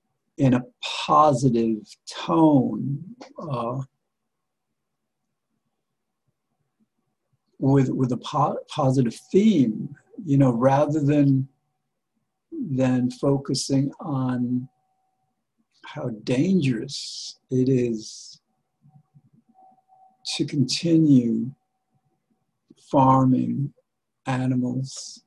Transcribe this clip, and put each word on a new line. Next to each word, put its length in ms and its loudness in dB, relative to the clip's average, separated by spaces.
in 180 4
a 80 -2
positive 1040 2
tone, 920 2
uh, 280 -6
with, 300 2
with 220 -2
a 60 -4
po-, 400 -4
positive 460 0
theme, 640 2
you 140 2
know, 120 6
rather 480 2
than, 480 2
than 600 -2
focusing 880 -2
on 680 -4
how 240 -12
dangerous 1160 -2
it 180 2
is 720 -4
to 80 -4
continue 1080 2
farming 840 2
animals. 1000 -4